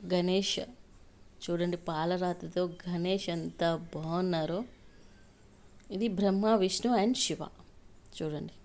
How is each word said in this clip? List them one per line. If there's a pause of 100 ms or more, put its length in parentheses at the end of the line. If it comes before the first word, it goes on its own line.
(140)
గణేష్ (920)
చూడండి,
పాలరాతితో
గణేష్
ఎంత (200)
బాగున్నారో. (1300)
ఇది
బ్రహ్మ,
విష్ణు
and
శివ (840)
చూడండి. (120)